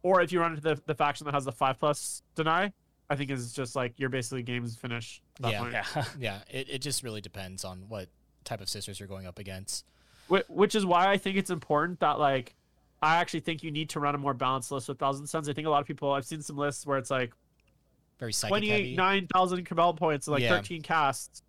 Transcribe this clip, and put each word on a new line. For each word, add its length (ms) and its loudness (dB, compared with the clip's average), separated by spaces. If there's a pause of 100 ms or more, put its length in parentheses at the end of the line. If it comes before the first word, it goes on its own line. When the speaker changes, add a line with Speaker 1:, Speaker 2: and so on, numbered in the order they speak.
Speaker 1:
Or 180 6
if 100 4
you 100 2
run 120 2
into 100 -8
the, 240 0
the 80 -2
faction 300 0
that 100 -4
has 100 2
the 80 -4
five 280 0
plus 420 0 (140)
deny, 360 2 (380)
I 60 2
think 160 -4
is 200 -6
just, 220 -6
like, 220 -2
you're 120 -2
basically 360 -4
game's 320 -4
finished 460 -8 (160)
at 40 -8
that 100 0
Speaker 2:
Yeah. 80 -2
Speaker 1:
point. 120 -6
Speaker 3:
Yeah. 380 -2
<laughs> 80 -14
Speaker 2:
Yeah, 200 -4 (100)
it, 220 -8
it 80 -6
just 240 -4
really 180 -8
depends 440 -12
on 240 -12
what 200 -8 (360)
type 160 -6
of 80 -8
Sisters 320 -8
you're 80 -12
going 180 -10
up 140 -14
against. 440 -8 (460)
Speaker 1:
Wh-, 180 2
which 280 4
is 100 4
why 240 6
I 60 4
think 220 -2
it's 120 -2
important 500 0
that, 200 4
like, 340 2 (480)
I 140 6
actually 240 0
think 220 -6
you 80 -8
need 200 -4
to 100 -4
run 140 2
a 40 -2
more 160 0
balanced 360 0
list 180 -4
with 100 -6
Thousand 280 0
Suns. 220 -4
I 60 -2
think 120 -4
a 40 2
lot 100 6
of 60 -6
people, 260 -2
I've 120 0
seen 160 -8
some 160 -10
lists 300 -2
where 120 2
it's, 120 -6
like, 220 0 (840)
Speaker 2:
Very 140 -6
psychic 180 -2
Speaker 1:
twenty-eight, 280 2
Speaker 2:
heavy. 180 -2
Speaker 1:
nine 300 4
thousand 380 2
Cabal 300 4
points, 340 0
like, 140 4
Speaker 2:
Yeah. 80 4
Speaker 1:
thirteen 320 0
casts. 680 0